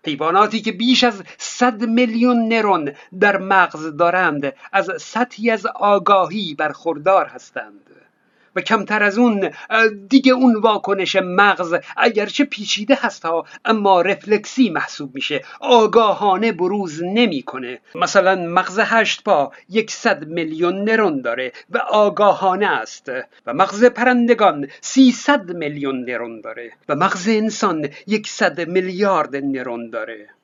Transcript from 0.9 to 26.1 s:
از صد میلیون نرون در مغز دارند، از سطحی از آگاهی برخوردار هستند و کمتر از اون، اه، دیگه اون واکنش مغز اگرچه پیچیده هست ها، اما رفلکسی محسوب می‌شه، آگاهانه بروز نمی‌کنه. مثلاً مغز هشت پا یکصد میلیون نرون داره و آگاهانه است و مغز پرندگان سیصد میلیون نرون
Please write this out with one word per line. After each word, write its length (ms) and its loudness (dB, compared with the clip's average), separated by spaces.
از 180 0
صد 460 -2
میلیون 640 2
نرون 440 0
در 160 4
مغز 600 0
دارند، 560 0
از 180 0
سطحی 500 -4
از 160 -2
آگاهی 880 0
برخوردار 720 0
هستند 540 -16
و 40 -2
کمتر 420 4
از 160 2
اون، 320 2
اه، 180 4
دیگه 440 4
اون 240 4
واکنش 600 0
مغز 580 2
اگرچه 480 0
پیچیده 560 -2
هست 240 -6
ها، 200 -2
اما 360 2
رفلکسی 720 0
محسوب 440 -8
می‌شه، 300 -6
آگاهانه 920 2
بروز 500 -4
نمی‌کنه. 760 -4
مثلاً 420 2
مغز 460 -2
هشت 420 0
پا 280 0
یکصد 580 -4
میلیون 580 -4
نرون 360 0
داره 320 -6
و 80 -4
آگاهانه 880 2
است 460 -6
و 80 -6
مغز 300 2
پرندگان 840 2
سیصد 720 2
میلیون 520 -6
نرون 360 -8